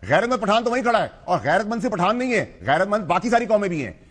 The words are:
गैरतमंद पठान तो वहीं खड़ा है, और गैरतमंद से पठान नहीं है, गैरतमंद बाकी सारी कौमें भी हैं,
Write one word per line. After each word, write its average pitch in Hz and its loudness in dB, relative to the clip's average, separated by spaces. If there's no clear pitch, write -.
गैरतमंद 202 2
पठान 214 2
तो 233 -2
वहीं 247 0
खड़ा 226 2
है, 135 -2
और 151 2
गैरतमंद 202 0
से 233 -2
पठान 196 0
नहीं 254 -2
है, 190 0
गैरतमंद 185 0
बाकी 185 -2
सारी 240 2
कौमें 202 0
भी 160 -4
हैं, 101 -10